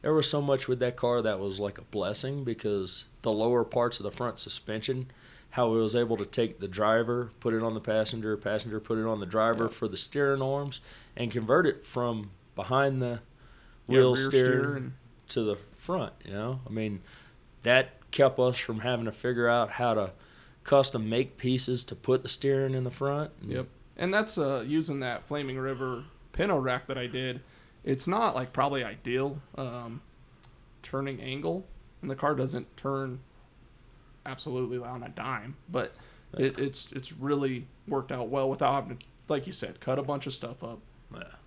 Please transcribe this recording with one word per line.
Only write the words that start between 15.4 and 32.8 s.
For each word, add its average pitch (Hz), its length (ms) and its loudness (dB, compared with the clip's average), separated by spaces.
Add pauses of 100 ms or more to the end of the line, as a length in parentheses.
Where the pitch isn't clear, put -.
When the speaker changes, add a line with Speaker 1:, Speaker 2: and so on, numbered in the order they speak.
Speaker 1:
the 104 120 0 (200)
front, 165 380 -4 (100)
you 98 100 -10
know? 117 340 -4
I - 20 -12
mean, 107 320 -4 (600)
that 127 300 6 (180)
kept 135 280 6
us 127 180 4
from 110 240 -4
having 117 240 0
to 107 60 -2
figure 120 360 0
out 117 240 4
how 120 240 2
to 95 160 0 (520)
custom 131 460 4
make 131 280 0
pieces 127 480 0
to 110 100 -10
put 131 260 2
the 127 80 -8
steering 135 460 0
in 127 80 0
the 123 80 -4
front. 143 400 -2 (100)
And 107 100 -8
Speaker 2:
Yep. 127 160 -4 (300)
And 185 160 0
that's, 214 240 0
uh, 135 300 0
using 151 320 0
that 123 260 -4
Flaming 139 320 -4
River 131 460 -4 (300)
Pinto 190 260 2
rack 127 280 0
that 135 100 -4
I 123 100 -4
did, 127 320 -4 (460)
it's 135 220 0
not, 208 280 2
like, 127 160 -4
probably 135 320 2
ideal, 127 560 -2 (180)
um, 120 440 -8 (800)
turning 139 400 -6
angle, 156 440 -4 (360)
and - 100 -6
the - 40 -2
car 147 200 2
doesn't 131 400 -2
turn 135 440 -4 (1080)